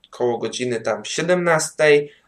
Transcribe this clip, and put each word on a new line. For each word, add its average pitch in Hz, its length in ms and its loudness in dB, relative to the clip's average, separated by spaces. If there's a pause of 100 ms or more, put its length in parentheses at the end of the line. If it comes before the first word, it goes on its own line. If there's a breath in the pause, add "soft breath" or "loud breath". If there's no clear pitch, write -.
(100)
koło 120 280 -2
godziny 117 420 -4
tam 107 240 -4
siedemnastej. 156 1080 2 (160 loud breath)